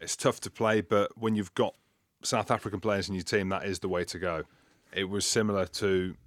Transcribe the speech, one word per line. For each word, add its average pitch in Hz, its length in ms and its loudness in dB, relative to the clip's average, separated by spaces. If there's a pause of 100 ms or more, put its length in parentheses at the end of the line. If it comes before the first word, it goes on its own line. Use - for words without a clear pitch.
It's 82 160 -6
tough - 240 0
to 98 100 -8
play, 110 300 2
but 101 360 2
when 110 180 0
you've 104 200 -2
got 113 200 2 (460)
South 113 300 0
African 104 300 -2
players 98 260 0
in 98 80 -4
your 90 80 -4
team, 98 260 0
that 95 160 -2
is 95 140 -4
the 98 80 -6
way 90 180 0
to 90 140 -10
go. 85 240 -2 (480)
It 98 140 -2
was 98 200 -2
similar 104 400 2
to 92 500 0 (120)